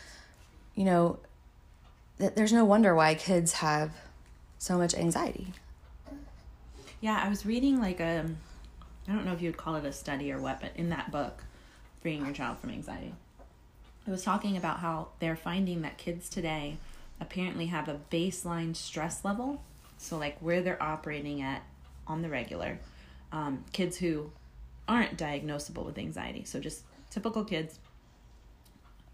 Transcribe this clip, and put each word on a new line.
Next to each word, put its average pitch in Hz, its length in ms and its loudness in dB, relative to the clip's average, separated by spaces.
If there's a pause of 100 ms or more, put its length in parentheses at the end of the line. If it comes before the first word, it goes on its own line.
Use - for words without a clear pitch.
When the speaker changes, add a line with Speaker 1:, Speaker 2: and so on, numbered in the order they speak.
(760)
Speaker 1:
you 196 100 2
know, 175 340 6 (1000)
th-, 190 160 4
there's 214 200 6
no 233 100 10
wonder 208 300 10
why 156 200 8
kids 170 400 4
have 156 380 2 (640)
so - 220 2
much 175 160 4
anxiety. 170 580 0 (1500)
Speaker 2:
Yeah, 214 200 2
I 196 60 2
was 202 160 0
reading, 247 360 4
like, 185 200 2
a, 165 240 2 (840)
I 190 60 -2
don't 202 140 0
know 185 60 0
if 170 100 -4
you 170 80 0
would 156 80 -6
call 160 180 -4
it 147 80 -2
a 139 80 -4
study 139 400 -4
or 135 80 -4
what, 135 220 -4
but - 120 -8
in 170 140 -2
that 156 240 -4
book, - 320 -4 (560)
Freeing 151 240 -2
Your 139 80 -4
Child 131 260 -6
from - 120 -8
Anxiety, - 420 -10 (960)
it 202 40 -4
was 190 120 -4
talking 202 340 2
about 170 220 0
how 165 300 -4 (100)
they're 165 180 0
finding 175 460 0
that 151 160 -8
kids 175 320 -6
today 156 480 -2 (420)
apparently 175 460 -4
have 156 220 -2
a 147 120 -6 (100)
baseline 170 640 0
stress - 480 -6
level, 240 400 -2 (360)
so, - 180 -6
like, 147 220 -4
where 175 240 2
they're 180 200 0
operating 151 600 -2
at 135 200 -4 (440)
on 160 160 -2
the 165 60 -2
regular. 113 500 -4 (540)
Um, 147 400 -4
kids 175 240 0
who 156 340 -2 (560)
aren't 220 320 2
diagnosable 147 680 -4
with - 140 -8
anxiety, - 460 -8
so - 160 -6
just 151 220 -8 (280)
typical 214 340 -2
kids 160 360 -4 (1300)